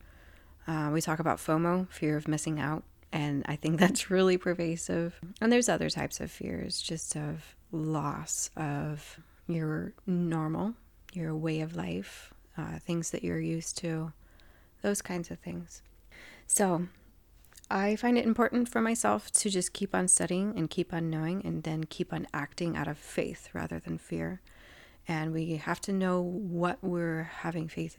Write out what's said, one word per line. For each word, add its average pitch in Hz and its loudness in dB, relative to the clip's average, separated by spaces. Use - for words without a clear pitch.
Uh, 156 0
we 160 4
talk 160 0
about 156 2
fomo, 170 2
fear 151 0
of 147 -2
missing 156 0
out, 147 -2
and 147 0
I 147 -2
think 156 2
<laughs> - -
that's 180 6
really 185 6
pervasive. 170 -2
And 226 6
there's 240 6
other 165 2
types - -2
of 160 -6
fears, - -6
just - -6
of 151 -8
loss 156 -2
of 147 -4
your 160 -2
normal, 170 2
your 160 -2
way 156 0
of 160 -4
life, 175 -6
uh, 160 -6
things 170 -2
that - -4
you're 170 -2
used 165 -2
to, 160 -4
those 202 2
kinds 185 -4
of 170 -10
things. 175 -10
So 180 4
I 202 4
find 240 4
it 240 4
important 233 4
for 226 2
myself 220 2
to - 2
just 185 0
keep - -2
on 185 4
studying 185 4
and 160 0
keep - -2
on 165 0
knowing 160 0
and 165 -4
then 160 -2
keep - -4
on 160 -4
acting 156 -4
out 151 -2
of 147 -4
faith - -4
rather 165 -6
than 165 -6
fear. 165 -6
And 160 -2
we 160 -2
have 170 -4
to 196 -2
know 185 2
what 175 0
we're 170 0
having 165 -2
faith 160 -6